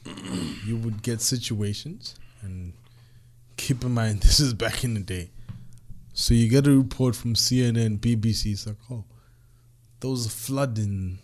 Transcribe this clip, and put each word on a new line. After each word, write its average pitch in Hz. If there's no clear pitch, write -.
<clears throat> -
you 113
would 113
get 120
situations, 113
and 92
keep 131
in 123
mind, 110
<laughs> -
this -
is 135
back 110
in 120
the 104
day. 90
So -
you 117
get 139
a 143
report 131
from 117
C 127
N 117
N, 110
B 117
B 110
C, 107
it's 98
like, 107
"Oh, 117
there 131
was 127
a 107
flood 135
in 95